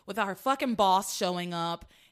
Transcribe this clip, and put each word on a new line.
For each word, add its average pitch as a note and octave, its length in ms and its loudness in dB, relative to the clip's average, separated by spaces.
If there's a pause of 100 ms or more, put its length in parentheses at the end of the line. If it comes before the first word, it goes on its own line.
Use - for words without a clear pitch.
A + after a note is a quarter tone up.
without G3+ 240 -4
her F#3+ 60 -4
fucking C4 400 0
boss F#3+ 420 4
showing F3 380 -2
up E3+ 320 -4 (260)